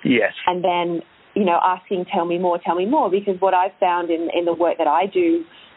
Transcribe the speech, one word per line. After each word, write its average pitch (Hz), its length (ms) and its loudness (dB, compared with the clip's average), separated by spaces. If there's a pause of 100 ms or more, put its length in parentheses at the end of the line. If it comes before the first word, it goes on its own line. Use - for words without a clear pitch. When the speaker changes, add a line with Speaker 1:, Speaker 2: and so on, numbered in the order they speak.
Speaker 1:
Yes. 113 300 2 (120)
Speaker 2:
and 180 160 0
then, 175 400 -2 (320)
you 202 120 0
know, 170 160 2
asking, 185 440 -2
"Tell 175 200 -2
me 175 120 -2
more, 175 200 0
tell 175 160 -4
me 180 120 -2
more," 262 220 2
because 190 320 -2
what 190 140 2
I've 185 260 0
found 175 300 0
in, 165 240 -2
in 175 100 0
the 170 100 0
work 165 220 0
that 160 120 0
I 170 180 2
do 170 380 0 (320)